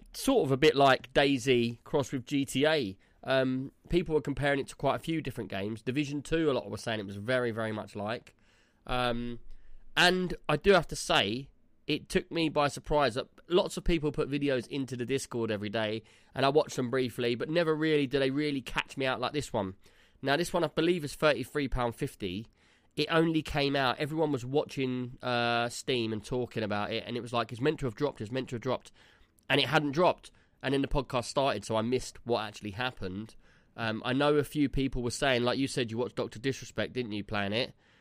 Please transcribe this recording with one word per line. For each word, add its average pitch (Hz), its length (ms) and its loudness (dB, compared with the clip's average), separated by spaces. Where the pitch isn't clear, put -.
it's - 100 -12
sort 247 240 4
of 131 60 2
a 135 60 4
bit 139 180 8
like 135 380 6
DayZ 123 720 4
crossed - 300 -2
with 127 140 -6
G 139 180 0
T 139 220 2
A. 131 280 2
Um, 131 480 0
people 165 240 2
were 151 80 4
comparing 143 380 0
it - 80 -4
to - 80 -16
quite 131 220 0
a - 20 -4
few 160 200 -4
different 120 300 -8
games. 104 320 -6
Division 139 400 -4
two, 160 300 0
a - 20 4
lot 110 160 -2
were 107 80 -6
saying 110 220 -4
it 98 80 -6
was 101 80 -10
very, 123 340 0
very 110 220 -2
much 104 240 -8
like. 107 400 -6
Um, 120 540 -2
and 180 380 2
I 151 100 2
do 196 160 6
have 170 160 6
to 151 60 -8
say, 131 540 0
it 147 200 -2
took - 240 0
me 160 180 2
by 143 180 2
surprise 139 480 0
that 127 120 -6
lots 180 300 2
of 180 60 -10
people 151 280 2
put - 180 -2
videos 139 380 0
into 135 280 -4
the 120 100 -4
Discord 120 460 -2
every 104 180 -2
day, 110 340 -2
and 127 120 0
I 139 40 6
watched 147 260 2
them 123 140 -2
briefly, 123 460 0
but 135 140 -4
never 160 260 2
really 151 320 2
did 139 140 0
they 135 100 2
really 143 300 -2
catch - 340 -6
me 135 100 -2
out 127 140 0
like 123 140 -2
this 147 180 -4
one. 98 220 -2
Now, 139 160 2
this 170 160 -2
one, 175 100 2
I 151 40 0
believe, 165 360 0
is 139 120 -8
thirty-three 139 520 0
pound 120 280 -2
fifty. 107 520 -6
It 147 160 2
only 165 300 4
came 139 340 0
out, 131 240 2
everyone 151 320 0
was 120 140 -2
watching, 127 760 -2
uh, 120 480 0
Steam 117 440 -2
and 107 100 -6
talking 123 400 -4
about 104 300 -2
it, 113 120 -4
and 120 120 -6
it 113 40 -4
was 117 120 -10
like, 117 180 -2
"It's 113 100 -10
meant 151 180 0
to 139 80 -4
have 107 80 -6
dropped, 143 260 -2
it's 107 100 -8
meant 131 180 -4
to 127 60 -8
have 110 60 -6
dropped," - 300 -4
and 135 100 4
it 127 80 2
hadn't 143 240 4
dropped. 156 400 2
And 131 100 0
then 139 80 2
the 139 60 0
podcast 131 380 0
started, 131 400 0
so 113 100 -2
I 110 80 2
missed 120 420 -2
what 117 180 0
actually 104 280 -10
happened. 107 640 -6
Um, 110 260 -2
I 127 100 -2
know 147 240 4
a 139 60 4
few 143 260 0
people 131 340 -2
were 120 80 -2
saying, 127 320 2
like 120 160 0
you 135 80 0
said, 123 240 -2
you 110 80 -6
watched 117 160 -4
Doctor 113 240 -6
Disrespect, 117 540 -4
didn't 123 180 -4
you, 104 120 -6
playing 101 300 -2
it? 123 220 -2